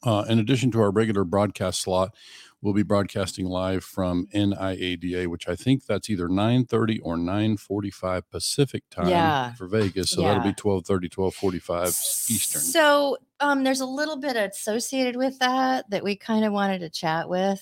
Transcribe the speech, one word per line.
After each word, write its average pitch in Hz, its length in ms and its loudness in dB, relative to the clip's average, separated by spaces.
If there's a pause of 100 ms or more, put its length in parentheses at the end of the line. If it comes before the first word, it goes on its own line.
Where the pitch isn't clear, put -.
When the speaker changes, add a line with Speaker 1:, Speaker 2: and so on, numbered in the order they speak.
Speaker 1:
Uh, 107 260 2
in 113 120 4
addition 117 320 2
to 113 100 2
our 101 100 6
regular 104 320 2
broadcast 95 580 0
slot, 95 340 0 (460)
we'll 101 120 -2
be 104 100 2
broadcasting 98 640 -2
live 92 380 -2
from 90 500 -2
N 101 200 2
I 95 180 -4
A 90 240 -4
D 90 240 -6
A, 90 80 -2
which 85 200 -6
I 90 80 -2
think 131 300 0
that's 101 240 -4
either 90 180 -2
nine 113 380 2
thirty 113 340 0
or 85 160 -4
nine 101 420 0
forty-five 95 760 -4
Pacific - 580 -2
time - 200 -2
Speaker 2:
Yeah. 151 440 2
Speaker 1:
for 120 140 -12
Vegas. 95 420 0
So 90 120 0
that'll 104 200 2
be 101 80 0
Speaker 2:
Yeah. 98 60 -2
Speaker 1:
twelve 98 320 0
thirty, 90 220 0
twelve 95 260 -2
forty-five 90 540 -2
Eastern. - 720 -2
Speaker 2:
So, 285 560 4 (220)
um, 285 240 2
there's 262 180 2
a 262 40 -2
little 294 320 -4
bit 262 180 -4
associated 233 800 -2
with 262 240 0
that, 262 520 0
that 190 120 -2
we 202 120 -2
kinda 220 360 0
wanted 196 280 0
to 165 100 -8
chat 160 400 -2
with. 190 320 0